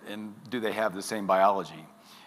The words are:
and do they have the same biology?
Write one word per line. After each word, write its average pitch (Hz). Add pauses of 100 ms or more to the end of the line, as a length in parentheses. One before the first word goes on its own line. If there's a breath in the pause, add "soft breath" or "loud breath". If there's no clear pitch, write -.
and 107 (160)
do 123
they 107
have 107
the 98
same 104
biology? 95 (420 loud breath)